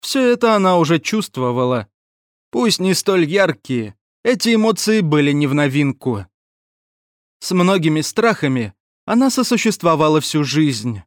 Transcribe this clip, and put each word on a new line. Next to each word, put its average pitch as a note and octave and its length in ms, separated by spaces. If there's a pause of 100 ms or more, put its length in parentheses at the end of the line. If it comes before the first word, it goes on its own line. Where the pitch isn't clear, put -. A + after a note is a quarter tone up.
Всё - 200
это A#3+ 340
она F#3 240
уже E3 200
чувствовала. B2+ 880 (600)
Пусть A#3 280
не F#3 160
столь F#3 300
яркие, D3 720 (280)
эти A#3 300
эмоции A3 460
были D3 320
не D3 140
в C3+ 80
новинку. C3+ 720 (1120)
С - 120
многими F3 500
страхами C3+ 720 (320)
она B3 240
сосуществовала E3+ 920
всю D3 240
жизнь. B2 640